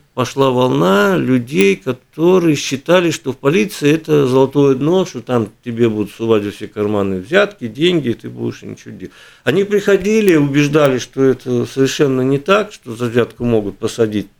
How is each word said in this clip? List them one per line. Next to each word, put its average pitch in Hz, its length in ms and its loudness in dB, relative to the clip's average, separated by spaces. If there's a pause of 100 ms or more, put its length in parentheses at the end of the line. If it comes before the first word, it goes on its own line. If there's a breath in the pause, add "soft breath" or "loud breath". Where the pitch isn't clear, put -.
(140)
пошла 135 380 -2
волна 170 680 2
людей, 135 580 0
которые 165 800 0
считали, 165 560 0
что 135 220 -6
в 123 40 -12
полиции 147 540 0
это 156 340 2
золотое 135 500 2
дно, 165 300 0
что 131 160 -10
там 117 280 -2 (160)
тебе 117 240 0
будут 107 220 -2
сувать 113 340 0
во 101 60 -4
все 101 180 -14
карманы 101 500 -2
взятки, 160 480 -2
деньги, 147 400 -2
и 113 60 -2
ты 120 160 -12
будешь 120 320 -8
ничего 107 340 -16
делать. 92 180 -16 (300 loud breath)
Они 175 220 0
приходили, 202 720 2
убеждали, 143 600 2
что - 220 -6
это 123 440 0
совершенно 135 560 0
не 135 160 0
так, 196 340 0
что - 240 -14
за 120 120 -4
взятку 117 360 -2
могут 107 340 0
посадить 107 500 -2 (120)